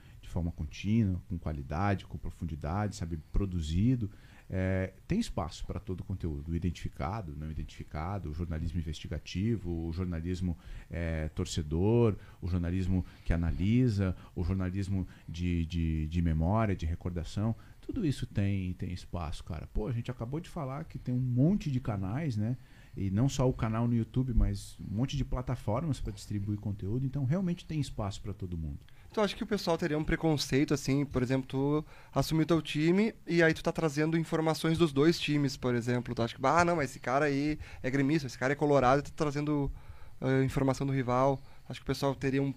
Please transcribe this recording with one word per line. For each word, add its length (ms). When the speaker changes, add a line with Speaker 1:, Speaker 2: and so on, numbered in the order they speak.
Speaker 1:
de 60
forma 240
contínua, 760
com 100
qualidade, 680
com 100
profundidade, 800
sabe, 240
produzido, 800
é, 400
tem 120
espaço 480
pra 140
todo 240
conteúdo, 500
identificado, 840
não 140
identificado, 800
o 40
jornalismo 440
investigativo, 1080
o 60
jornalismo, 680
é, 400
torcedor, 880
o 80
jornalismo 560
que 80
analisa, 840
o 100
jornalismo 600
de, 380
de, 420
de 140
memória, 540
de 80
recordação, 680
tudo 240
isso 220
tem, 480
tem 180
espaço, 500
cara. 300
Pô, 160
a 40
gente 180
acabou 280
de 120
falar 340
que 140
tem 160
um 60
monte 500
de 100
canais, 560
né? 200
E 140
não 180
só 200
o 40
canal 340
no 80
YouTube, 400
mas 460
um 160
monte 200
de 80
plataformas 760
pra 120
distribuir 460
conteúdo, 480
então 180
realmente 400
tem 160
espaço 400
pra 140
todo 240
mundo. 220
Speaker 2:
Então, 140
acho 100
que 80
o 40
pessoal 300
teria 220
um 60
preconceito, 680
assim, 320
por 160
exemplo, 280
tu 360
assumiu 340
teu 160
time 500
e 160
aí 100
tu 80
tá 120
trazendo 440
informações 640
dos 140
dois 260
times, 380
por 180
exemplo. 400
Tu 80
acha 140
que, 100
"Ah, 180
não, 120
mas 140
esse 100
cara 240
aí 340
é 80
gremista, 380
esse 100
cara 140
é 40
colorado", 460
tá 140
trazendo, 540
eh, 240
informação 420
do 60
rival. 500
Acho 120
que 40
o 20
pessoal 280
teria 280
um 140